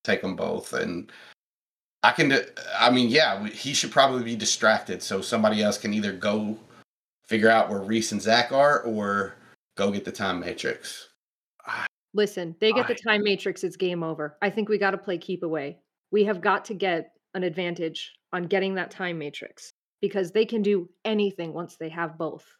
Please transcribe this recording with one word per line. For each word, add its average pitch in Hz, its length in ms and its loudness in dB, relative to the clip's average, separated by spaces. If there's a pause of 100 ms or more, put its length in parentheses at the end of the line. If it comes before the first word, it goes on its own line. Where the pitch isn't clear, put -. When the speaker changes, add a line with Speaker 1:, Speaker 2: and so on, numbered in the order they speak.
Speaker 1:
take 101 200 0
'em 95 120 -4
both, 82 380 -4
and - 380 -6 (920)
I 120 80 6
can 147 180 2
d-, 135 120 4 (360)
I 117 140 6
mean, 123 180 4
yeah, 113 340 4
we, 107 80 -4
he 139 220 -6
should - 180 0
probably 131 320 4
be 117 120 -4
distracted 104 680 2
so 98 180 -4
somebody 107 400 2
else 104 160 2
can 104 160 -4
either 104 200 -2
go 107 440 -2 (680)
figure 110 240 4
out 113 200 6
where 101 120 -4
Reese 110 320 -2
and 98 80 -2
Zach 117 320 4
are 143 300 6
or 101 520 -2 (400)
go 98 160 2
get 98 140 -6
the - 60 -8
Time 95 280 -4
Matrix. - 720 -8 (580)
Speaker 2:
Ah. - 180 -6 (280)
Speaker 3:
Listen, 190 480 -4
they 220 120 4
get 240 140 0
the 240 60 0 (140)
Speaker 2:
I 220 80 4
Speaker 3:
Time 208 80 2
Matrix, 196 420 -2
it's 175 100 -6
game 180 280 -2
over. 151 380 -6
I 202 80 0
think 208 200 -2
we 214 80 2
gotta 196 200 0
play 190 200 -6
keep 175 260 -8
away. 156 360 -4 (320)
We 208 120 4
have 202 180 0
got 196 240 2
to 226 80 -8
get 175 380 -2 (220)
an 185 100 -4
advantage 170 720 -4 (180)
on 175 120 -4
getting 190 320 0
that 180 160 -4
Time 175 280 -6
Matrix, - 540 -12 (280)
because 196 300 -2
they 220 140 4
can 220 160 -2
do 196 280 2 (160)
anything 196 480 -2
once 165 220 -10
they 165 140 -10
have 160 280 -6
both. - 280 -8 (140)